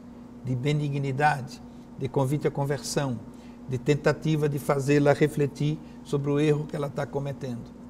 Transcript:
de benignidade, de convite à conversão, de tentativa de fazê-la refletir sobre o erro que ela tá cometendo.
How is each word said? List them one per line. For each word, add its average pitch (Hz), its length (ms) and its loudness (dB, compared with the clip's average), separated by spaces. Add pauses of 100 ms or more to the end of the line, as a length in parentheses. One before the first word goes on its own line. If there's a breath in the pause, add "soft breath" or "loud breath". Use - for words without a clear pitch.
(420)
de 127 140 -2
benignidade, 143 1040 0 (380 loud breath)
de 135 100 -4
convite 143 400 2
à - 20 4
conversão, 139 720 -2 (500 loud breath)
de 127 80 -2
tentativa 151 680 2
de 143 100 0
fazê-la 143 540 4
refletir 147 680 2 (260 loud breath)
sobre 139 260 -2
o 143 100 2
erro 147 260 2
que - 80 -10
ela 143 160 -4
tá 143 160 -4
cometendo. 139 640 -8 (200)